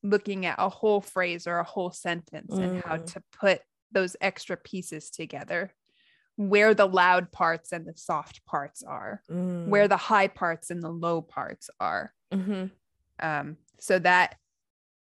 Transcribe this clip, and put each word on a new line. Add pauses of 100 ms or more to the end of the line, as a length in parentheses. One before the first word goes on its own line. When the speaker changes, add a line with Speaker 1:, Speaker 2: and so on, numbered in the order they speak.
Speaker 1:
looking
at
a
whole
phrase
or
a
whole
sentence
and
how
Speaker 2:
Mm.
Speaker 1:
to (100)
put (300)
those
extra
pieces
together, (640)
where
the
loud
parts
and
the
soft
parts
are,
Speaker 2:
Mm.
Speaker 1:
where
the
high
parts
and
the
low
parts (100)
are. (200)
Speaker 2:
Mm-hmm. (520)
Speaker 1:
Um, (240)
so
that (760)